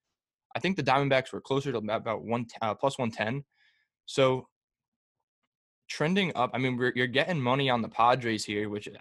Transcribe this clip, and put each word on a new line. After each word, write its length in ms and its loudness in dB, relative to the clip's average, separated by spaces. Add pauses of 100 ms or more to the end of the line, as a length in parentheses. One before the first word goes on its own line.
(540)
I 60 -6
think 160 0
the 60 -2
Diamondbacks 500 2
were 80 -6
closer 320 -2
to 60 -2
about, 240 -2
about 220 -4
one, 220 -2 (140)
uh, 140 -2
plus 240 -2
one 120 -2
ten. 340 -4 (600)
So, 400 2 (1400)
trending 480 0
up, 180 0
I 40 -2
mean, 180 0
we're, 180 0
you're 140 0
getting 320 0
money 280 2
on 140 2
the 60 -6
Padres 560 2
here, 240 -4
which, 200 -8 (120)